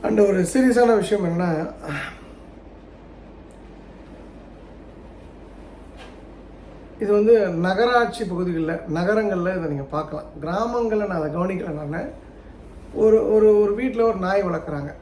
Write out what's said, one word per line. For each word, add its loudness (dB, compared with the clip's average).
And 2
ஒரு 4
சீரியஸான 6
விஷயம் 0
என்னன்னா, -2
இது 0
வந்து 4
நகராட்சி 0
பகுதிகளில், -4
நகரங்கள்ல -2
இதை -4
நீங்க -6
பார்க்கலாம். -8
கிராமங்கள்ல -2
நான் -4
அதை -4
கவனிக்கல -4
நானு. -8
ஒரு, 4
ஒரு, 6
ஒரு 2
வீட்ல -2
ஒரு 2
நாய் 0
வளர்க்குறாங்க. -6